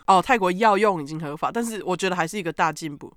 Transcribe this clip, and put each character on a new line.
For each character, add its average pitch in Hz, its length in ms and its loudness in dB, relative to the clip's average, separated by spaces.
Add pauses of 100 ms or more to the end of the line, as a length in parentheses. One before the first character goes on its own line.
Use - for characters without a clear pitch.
哦， 196 160 6
泰 254 160 2
国 185 140 0
药 202 260 4
用 196 240 2
已 143 60 -6
经 156 120 -8
合 151 160 -8
法， 156 160 -4
但 233 140 -4
是 220 180 -8
我 180 140 -2
觉 190 100 -2
得 180 80 0
还 175 120 0
是 208 100 -8
一 202 60 -6
个 160 100 -4
大 165 180 0
进 151 240 -10
步。 120 220 -16